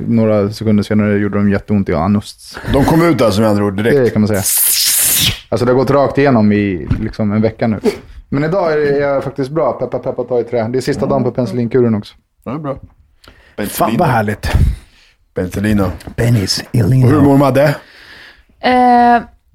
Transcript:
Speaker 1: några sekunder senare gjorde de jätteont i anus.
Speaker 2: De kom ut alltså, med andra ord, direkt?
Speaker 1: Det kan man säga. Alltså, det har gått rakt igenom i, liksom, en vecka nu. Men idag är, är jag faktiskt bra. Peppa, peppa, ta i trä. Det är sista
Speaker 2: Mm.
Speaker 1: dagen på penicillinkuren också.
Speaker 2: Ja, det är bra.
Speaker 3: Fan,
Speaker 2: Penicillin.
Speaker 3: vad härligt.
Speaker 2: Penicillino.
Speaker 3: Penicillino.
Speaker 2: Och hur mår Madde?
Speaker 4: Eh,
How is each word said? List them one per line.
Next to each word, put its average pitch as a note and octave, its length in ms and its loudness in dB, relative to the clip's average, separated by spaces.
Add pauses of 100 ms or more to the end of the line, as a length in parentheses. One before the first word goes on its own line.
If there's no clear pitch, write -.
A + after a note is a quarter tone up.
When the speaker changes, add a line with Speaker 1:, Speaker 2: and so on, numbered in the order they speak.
Speaker 1:
några G#2+ 440 2
sekunder G#2+ 320 0
senare G#2 340 0
gjorde G2+ 200 -2
de G2+ 140 0
jätteont G2 380 -2
i F2 40 -2
anus. F#2+ 640 -4 (160)
Speaker 2:
De C#3 120 2
kom D#3+ 200 2
ut D3+ 160 2
alltså, G#2+ 200 2
med A2 80 2
andra G#2 160 0
ord, G2 120 -4
direkt? A#2 200 2
Speaker 1:
Det B2 120 2
kan G#2+ 120 0
man G#2 60 2
säga. G2+ 140 0 (1080)
Alltså, A#2 160 0
det B2+ 60 4
har B2+ 80 2
gått C3 120 0
rakt C3 260 0
igenom B2 340 2
i, G2+ 360 -2 (140)
liksom, G#2+ 300 -4
en G#2+ 100 0
vecka A2+ 260 -2
nu. G#2 120 -2 (500)
Men C#3 140 -2
idag E3 300 0
är, D3+ 40 0
är C#3+ 240 0
jag C#3 220 -2
faktiskt C3 280 -6
bra. D3 220 -2
Peppa, B2 260 -6
peppa, B2+ 240 -6
ta B2 160 -2
i A2+ 40 0
trä. A2+ 240 -4
Det B2 120 -4
är - 20 -2
sista - 240 -4
Speaker 2:
Mm. - 40 -2
Speaker 1:
dagen C3+ 140 0
på B2 80 -2
penicillinkuren A#2+ 640 0
också. G#2 180 -6 (300)
Speaker 2:
Ja, G#2+ 80 -10
det C#3 60 -6
är D#3+ 40 -12
bra. C#3 140 -8
Speaker 3:
Fan, B2+ 40 -16 (760)
Speaker 2:
Penicillin. - 440 -2
Speaker 3:
vad F3 80 2
härligt. A2 440 -2 (840)
Speaker 2:
Penicillino. G2 580 -2 (240)
Speaker 3:
Penicillino. A#2+ 920 0
Speaker 2:
Och B2 60 4
hur D3 100 4
mår C#3 160 4
Madde? C#3 380 2 (840)
Speaker 4:
Eh, A#3+ 640 4 (320)